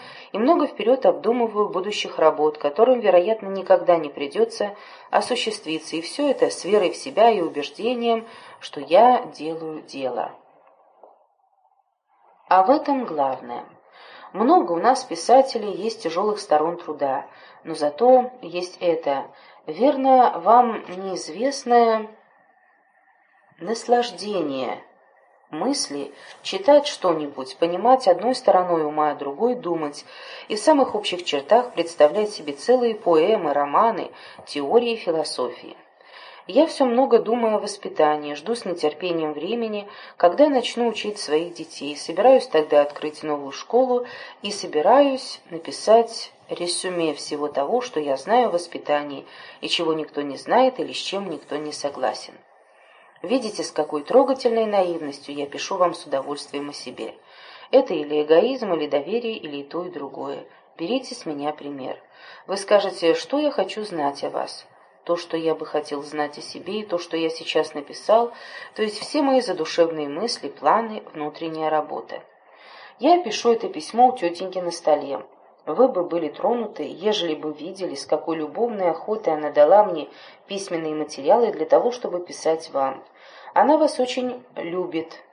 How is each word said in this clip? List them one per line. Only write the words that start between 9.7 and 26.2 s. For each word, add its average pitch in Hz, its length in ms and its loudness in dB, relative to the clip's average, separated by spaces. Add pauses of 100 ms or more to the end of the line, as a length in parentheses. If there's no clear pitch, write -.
дело. 127 500 -6 (2250)
А 185 140 6
в 190 80 4
этом 277 360 2
главное. 131 580 -4 (680)
Много 233 400 4
у 170 40 0
нас, 240 260 2
писателей, 220 680 2
есть 202 300 -6
тяжёлых 190 360 -2
сторон 160 380 0
труда, 143 500 -4 (380)
но 160 100 -8
зато 233 560 4 (120)
есть 175 380 -8
это. 156 460 0 (400)
Верно, 254 760 4
вам 226 420 6
неизвестное 214 1200 0 (1500)
наслаждение 180 1300 -2 (680)
мысли, 156 600 -6 (300)